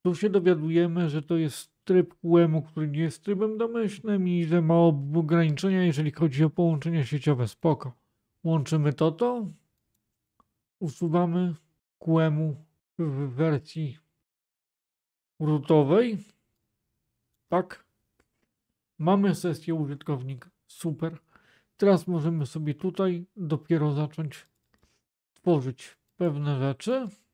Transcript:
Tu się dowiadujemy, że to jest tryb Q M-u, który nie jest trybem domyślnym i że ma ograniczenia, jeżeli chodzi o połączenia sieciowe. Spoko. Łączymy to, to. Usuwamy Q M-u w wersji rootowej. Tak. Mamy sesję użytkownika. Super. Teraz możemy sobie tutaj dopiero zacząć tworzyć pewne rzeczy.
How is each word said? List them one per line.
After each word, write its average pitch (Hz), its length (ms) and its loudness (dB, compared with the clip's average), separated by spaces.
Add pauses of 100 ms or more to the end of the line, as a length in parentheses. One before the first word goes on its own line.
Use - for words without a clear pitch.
Tu 180 140 0
się 202 140 0
dowiadujemy, 170 800 2
że 151 120 -2
to 170 160 -2
jest 156 340 -4 (120)
tryb 180 380 2
Q 170 160 4
M-u, 160 240 4
który 156 260 -6
nie 147 120 -4
jest 160 240 -4
trybem 214 340 -2
domyślnym 214 680 -2
i 175 180 0
że 170 160 2
ma 160 140 2 (400)
ograniczenia, 165 680 2
jeżeli 156 280 0
chodzi 147 320 0
o 160 60 4
połączenia 165 560 0
sieciowe. 127 420 0
Spoko. 151 440 -2 (520)
Łączymy 156 500 0
to, 156 180 2
to. 240 360 -4 (1300)
Usuwamy 175 760 -2 (440)
Q 160 200 2
M-u 156 360 0 (440)
w 143 360 -4
wersji 151 640 -4 (1400)
rootowej. 156 800 2 (1300)
Tak. 185 360 -4 (1120)
Mamy 190 360 2
sesję 170 400 -4
użytkownika. 139 720 -6 (180)
Super. 165 500 -8 (600)
Teraz 196 300 4
możemy 165 380 -2
sobie 151 280 -6
tutaj 180 520 -4 (100)
dopiero 156 580 -2
zacząć 147 520 -6 (880)
tworzyć 135 640 -2 (180)
pewne 147 440 -2
rzeczy. 208 480 -4 (260)